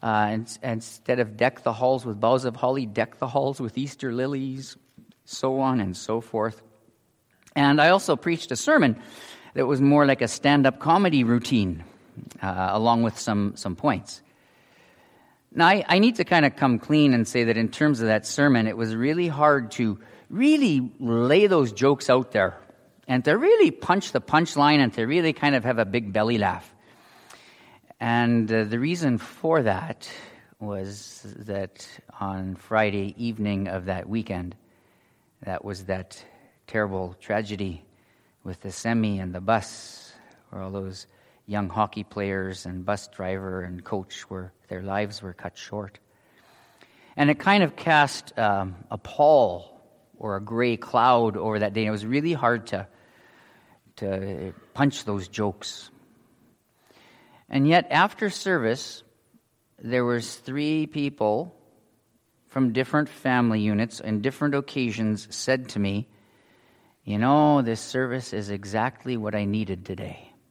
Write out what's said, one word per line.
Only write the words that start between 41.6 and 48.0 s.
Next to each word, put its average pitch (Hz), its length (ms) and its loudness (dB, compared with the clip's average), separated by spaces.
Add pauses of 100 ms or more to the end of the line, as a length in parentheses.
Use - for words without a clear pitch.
hockey 104 360 -4
players 95 640 -6
and 92 180 -10
bus 101 240 -6
driver 95 540 -8
and 90 200 -12
coach - 480 -10
were, 92 220 -12 (160)
their 90 140 -10
lives 101 400 -6
were 92 100 -12
cut - 240 -12
short. 101 420 -14 (1160)
And 147 140 4
it 147 100 2
kind 196 240 4
of 143 100 -4
cast, - 640 0